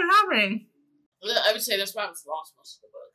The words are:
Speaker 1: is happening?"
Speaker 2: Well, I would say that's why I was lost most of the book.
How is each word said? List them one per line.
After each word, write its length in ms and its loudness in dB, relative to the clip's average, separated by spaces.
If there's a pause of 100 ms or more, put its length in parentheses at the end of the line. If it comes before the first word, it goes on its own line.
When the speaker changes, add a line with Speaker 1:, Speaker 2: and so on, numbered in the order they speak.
Speaker 1:
is 140 4
happening?" 500 2 (560)
Speaker 2:
Well, 240 -2
I 60 4
would 100 -2
say 140 -2
that's 180 -4
why 120 -6
I 40 -8
was 160 -16
lost 300 -10
most 220 -20
of 40 -20
the 100 -20
book. 220 -20